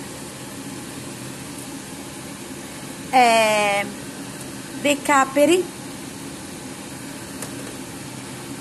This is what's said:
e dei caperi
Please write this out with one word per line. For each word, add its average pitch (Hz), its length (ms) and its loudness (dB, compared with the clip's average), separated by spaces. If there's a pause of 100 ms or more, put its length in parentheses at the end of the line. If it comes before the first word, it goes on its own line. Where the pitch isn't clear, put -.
(3000)
e 214 760 8 (920)
dei 285 220 4
caperi 294 640 6 (3000)